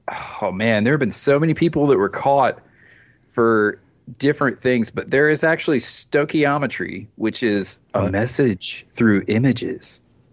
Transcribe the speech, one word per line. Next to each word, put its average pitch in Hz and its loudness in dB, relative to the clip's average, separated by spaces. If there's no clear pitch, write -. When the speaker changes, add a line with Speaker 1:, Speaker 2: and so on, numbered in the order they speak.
Speaker 1:
oh 98 -2
man, 107 0
there 123 2
have 151 0
been 117 -2
so 143 2
many 160 2
people 147 0
that 135 6
were 98 2
caught 139 0
for 110 2
different 139 0
things, 123 0
but - -8
there 143 4
is 156 0
actually 160 0
stoichiometry, 143 -2
which 107 -4
is 104 -2
a 98 0
Speaker 2:
What? 98 -2
Speaker 1:
message 113 -2
through 104 2
images. - -2